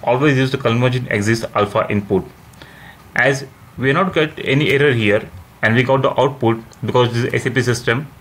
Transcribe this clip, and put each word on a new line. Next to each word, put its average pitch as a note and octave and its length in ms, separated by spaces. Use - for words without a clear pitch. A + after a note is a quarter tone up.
always C3 340
use C3 140
the B2+ 60
conversion B2 500
exists A2+ 380
alpha G#2 340
input. G#2 360
As C3+ 300
we B2 100
have C#3 80
not F#3 180
got D#3 240
any C#3 340
error C#3+ 200
here A2 380
and A2 140
we B2 80
got C3 180
the C3 180
output A#2+ 420
because A#2 280
this A#2 100
is - 100
S A#2+ 120
A C3 60
P B2+ 100
system A#2+ 440